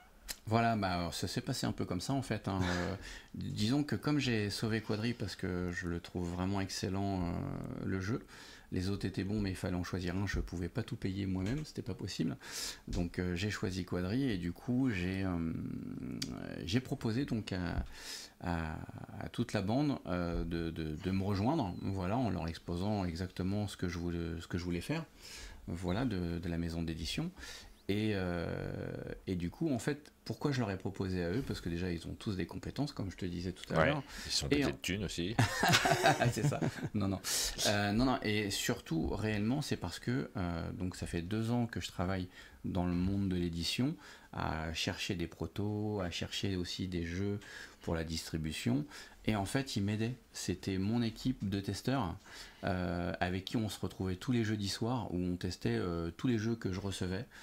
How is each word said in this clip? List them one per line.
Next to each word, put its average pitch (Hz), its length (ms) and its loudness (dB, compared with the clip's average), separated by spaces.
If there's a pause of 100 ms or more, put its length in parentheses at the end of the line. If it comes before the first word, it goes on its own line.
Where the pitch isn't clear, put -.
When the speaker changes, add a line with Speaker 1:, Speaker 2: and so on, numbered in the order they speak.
(480)
Speaker 1:
Voilà, 113 280 4
bah, 95 160 2
alors, 87 220 0
ça - 140 -2
s'est - 120 -2
passé 127 260 -2
un 110 60 2
peu - 120 -2
comme 95 160 -2
ça, - 120 -2
en 135 100 2
fait, 107 260 -2
hein. 95 160 2
Speaker 2:
<laughs> 90 40 2
Speaker 1:
Euh, 90 260 0 (400)
disons 104 500 2
que 113 120 0
comme 147 220 2
j'ai 117 320 4
sauvé 110 300 0
Quadri 110 320 0
parce 110 240 -4
que 90 360 0
je 87 160 -4
le 85 120 0
trouve 90 300 -2
vraiment 92 300 0
excellent, 98 600 0
euh, 87 120 0 (520)
le 95 160 0
jeu, 101 220 0 (500)
les 92 160 0
autres 98 180 0
étaient 95 180 0
bons, 104 160 2
mais 98 100 2
il 92 60 -2
fallait 92 200 0
en 90 80 2
choisir 90 320 0
un, 98 100 2
je 92 140 2
pouvais 87 280 -2
pas 110 140 -2
tout 117 140 -6
payer 98 300 -2
moi-même, 95 380 0
c'était - 180 -8
pas 92 120 -4
possible. - 420 -2 (520)
Donc, 87 300 0
euh, 90 180 2
j'ai 104 140 0
choisi 92 340 -2
Quadri 98 460 2
et 98 80 0
du 87 140 0
coup, 123 380 2
j'ai, 95 340 2
euh, 85 280 2 (1120)
j'ai 90 160 2
proposé 127 440 0
donc 110 280 -2
à, 90 320 0 (560)
à, 80 360 0 (440)
à - 100 -4
toute - 220 -2
la 104 100 2
bande, 127 440 2
euh, 85 380 2
de, 85 260 0
de, 78 260 -2
de 90 140 -2
me 95 120 4
rejoindre, 104 600 2
voilà, 95 340 0
en 127 140 2
leur 82 180 0
exposant 92 560 0
exactement 92 640 0
ce - 80 -10
que 92 120 0
je 87 100 -4
voulais, 85 420 -2
ce 82 60 -10
que 92 120 -2
je 85 60 -4
voulais 87 160 0
faire, 156 240 -2 (640)
voilà, 90 360 0
de, 87 340 0
de 87 100 -4
la 82 100 0
maison 85 240 0
d'édition. 82 480 -2 (580)
Et, 107 260 2
euh, 87 340 0 (800)
et 95 80 2
du 87 120 0
coup, 165 240 0
en 120 60 2
fait, - 320 -2 (140)
pourquoi - 260 0
je 131 80 2
leur 104 140 2
ai 92 40 0
proposé 92 460 0
à 85 80 2
eux ? 123 160 0
Parce 98 140 -4
que - 80 -4
déjà, 85 240 0
ils 82 160 -4
ont 82 60 -4
tous 98 220 -2
des 87 80 0
compétences, 123 480 -4
comme 98 200 -4
je - 40 -12
te - 100 -6
disais 87 260 -2
tout - 200 -8
à 82 60 4
Speaker 2:
Ouais, 80 80 8
Speaker 1:
l'heure. 131 160 2 (240)
Speaker 2:
ils - 60 -4
sont - 160 2
Speaker 1:
Et 143 80 4
Speaker 2:
pétés 147 80 4
Speaker 1:
en 135 60 2
Speaker 2:
de - 20 0 (100)
thunes 95 220 0
aussi. 87 320 -2 (460)
Speaker 1:
<laughs> 123 500 6
C'est 110 160 2
ça. - 100 2 (360)
Non, 101 120 2
non. 95 140 0 (460)
Euh, 101 260 4
non, 117 140 6
non. 127 180 4
Et 104 260 4
surtout, - 600 0
réellement, 107 520 2
c'est - 140 0
parce - 240 -4
que, 127 360 0
euh, 87 360 0
donc, 92 240 -2
ça 87 100 -4
fait 87 160 0
deux 110 300 0
ans 120 140 2
que 110 140 -4
je - 60 -4
travaille 92 400 -2 (380)
dans 92 220 2
le 90 60 2
monde 95 360 2
de 92 80 2
l'édition, 87 580 2 (380)
à 82 400 -2
chercher - 420 0
des 85 140 0
protos, 104 720 -2
à 87 100 0
chercher 95 460 -2
aussi 92 320 -2
des 87 180 0
jeux 98 320 0 (440)
pour 87 120 0
la 82 80 2
distribution. 80 840 0 (420)
Et 107 100 4
en 98 80 0
fait, 135 320 -2
ils 101 80 2
m'aidaient. 110 320 0 (160)
C'était 95 460 -2
mon 110 240 2
équipe 113 460 0
de 98 120 2
testeurs, 98 560 0 (480)
euh, 90 560 2
avec 90 240 0
qui - 120 -2
on 110 120 2
se - 100 -6
retrouvait 92 380 -2
tous - 160 -2
les 117 100 4
jeudis 104 260 0
soirs, 113 460 0
où 90 40 2
on 90 180 2
testait, 107 420 0
euh, 85 380 0
tous - 100 0
les 120 120 4
jeux 113 180 0
que 101 160 -2
je 92 80 -2
recevais, 95 460 -2 (160)